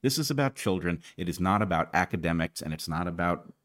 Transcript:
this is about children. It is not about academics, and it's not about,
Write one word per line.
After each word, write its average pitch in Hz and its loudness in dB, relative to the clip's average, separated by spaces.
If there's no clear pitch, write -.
this 135 2
is 147 -2
about 139 0
children. 87 0
It 90 -4
is 85 -2
not 98 4
about 85 2
academics, 82 0
and 78 -6
it's - -10
not 82 -2
about, 87 -2